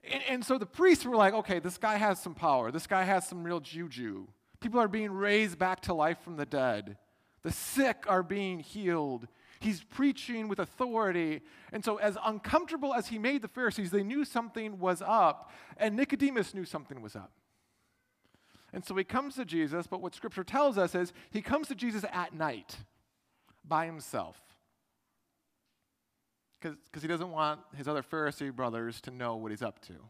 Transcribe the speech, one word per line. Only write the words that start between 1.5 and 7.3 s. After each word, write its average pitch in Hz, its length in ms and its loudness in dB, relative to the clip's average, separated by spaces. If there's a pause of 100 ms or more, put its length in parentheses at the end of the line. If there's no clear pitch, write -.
this 180 200 -4
guy 214 160 2
has 208 260 2
some 165 140 -10
power. 127 360 2
This 156 140 -4
guy 185 180 2
has 185 240 2
some 175 160 -8
real 170 160 -2
juju. 123 680 -8 (320)
People 240 200 2
are 220 80 6
being 208 240 -2
raised 202 460 2
back 185 240 0
to 180 120 0
life 160 260 2
from 170 180 -10
the 143 80 -2
dead. 104 520 0 (440)